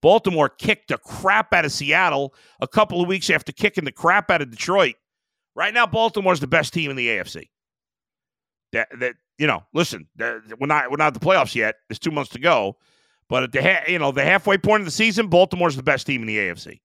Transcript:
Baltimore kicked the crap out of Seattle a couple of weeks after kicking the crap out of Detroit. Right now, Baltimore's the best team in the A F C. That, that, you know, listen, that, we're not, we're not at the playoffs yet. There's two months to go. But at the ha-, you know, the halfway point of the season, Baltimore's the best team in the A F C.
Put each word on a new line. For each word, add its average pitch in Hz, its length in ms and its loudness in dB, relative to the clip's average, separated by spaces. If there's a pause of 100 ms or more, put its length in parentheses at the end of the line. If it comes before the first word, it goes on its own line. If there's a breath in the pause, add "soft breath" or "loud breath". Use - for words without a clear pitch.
Baltimore 175 460 4
kicked - 400 -4
the 123 100 -4
crap 196 560 0
out 170 120 4
of 135 80 -4
Seattle 147 600 0 (280 soft breath)
a - 80 -4
couple 208 320 2
of 175 80 0
weeks 185 200 -2
after 156 220 0
kicking 196 320 -2
the 135 80 -6
crap 196 400 2
out 170 100 2
of 131 80 -8
Detroit. 151 460 0 (600)
Right 202 180 -2
now, 233 120 2
Baltimore's 196 540 0
the 139 80 -6
best 147 260 0
team 160 160 -4
in 139 60 -6
the 120 140 -2
A 107 100 0
F 87 80 -8
C. - 220 -16 (1200)
That, 110 160 -2 (120)
that, 123 160 -4 (220)
you 147 80 -2
know, 117 180 -2 (100)
listen, 113 420 -4
that, 113 260 -8 (160)
we're 135 100 -6
not, 147 220 0
we're 139 60 -6
not 151 120 0
at 143 80 -2
the 107 40 -14
playoffs 160 340 2
yet. 110 220 -2 (140)
There's 110 100 -12
two 160 120 -4
months 147 200 -6
to 120 80 -14
go. 123 380 0 (500)
But 127 160 -2
at 120 80 -6
the 135 100 -2
ha-, 170 300 0
you 175 80 -2
know, 139 140 -2
the 139 100 0
halfway 190 340 2
point 208 220 2
of 196 60 -4
the 156 60 -6
season, 220 360 0
Baltimore's 175 480 2
the 131 80 -10
best 131 240 0
team 131 140 -2
in 110 60 -8
the 107 120 -2
A 95 120 -2
F 85 80 -10
C. - 260 -20